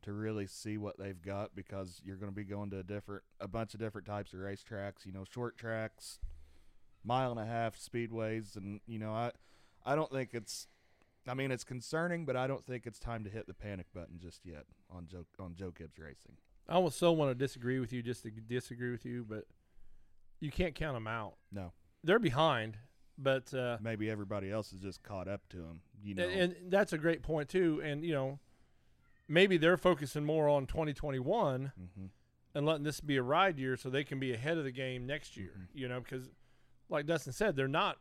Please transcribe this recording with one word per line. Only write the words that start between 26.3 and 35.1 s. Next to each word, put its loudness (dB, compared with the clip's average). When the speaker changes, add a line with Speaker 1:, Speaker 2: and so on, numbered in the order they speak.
Speaker 2:
and -10
that's 6
a 0
great 4
point, 0
too. 4
And, -2
you 0
know, 0
maybe 10
they're 8
focusing 4
more 6
on 6
twenty 0
twenty-one 0
Speaker 1:
Mm-hmm. -12
Speaker 2:
and 2
letting 4
this -2
be 2
a 4
ride 6
year 0
so -6
they 2
can -6
be 0
ahead 0
of 0
the -4
game -4
next -6